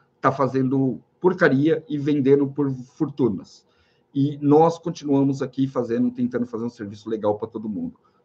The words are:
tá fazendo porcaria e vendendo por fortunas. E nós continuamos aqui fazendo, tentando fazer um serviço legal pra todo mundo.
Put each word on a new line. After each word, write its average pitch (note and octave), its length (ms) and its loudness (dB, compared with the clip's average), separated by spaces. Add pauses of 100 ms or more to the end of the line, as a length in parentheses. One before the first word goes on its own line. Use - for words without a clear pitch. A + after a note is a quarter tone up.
(200)
tá C3+ 120 2
fazendo C3 680 0 (200)
porcaria D#3+ 680 2
e D3 100 -4
vendendo C#3+ 480 2
por C#3 240 -2
fortunas. D3 960 -4 (480)
E C#3+ 240 -2
nós D3+ 400 4
continuamos C#3 640 -2
aqui C3+ 240 -4
fazendo, B2 440 -2
tentando A#2+ 360 -4
fazer A#2 180 -8
um A#2+ 60 -6
serviço G#2+ 400 -12
legal G#2 260 -2
pra A2 120 -8
todo A2 200 -8
mundo. E2+ 300 -8 (260)